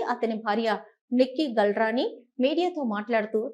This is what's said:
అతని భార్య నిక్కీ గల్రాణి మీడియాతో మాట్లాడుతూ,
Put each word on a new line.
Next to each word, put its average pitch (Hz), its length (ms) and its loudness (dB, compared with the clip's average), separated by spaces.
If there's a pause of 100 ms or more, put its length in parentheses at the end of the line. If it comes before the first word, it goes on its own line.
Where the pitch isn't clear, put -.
(140)
అతని 226 220 -2 (100)
భార్య 220 240 0 (500)
నిక్కీ 262 260 2 (120)
గల్రాణి 220 480 2 (380)
మీడియాతో 320 380 0 (120)
మాట్లాడుతూ, 214 460 -2 (140)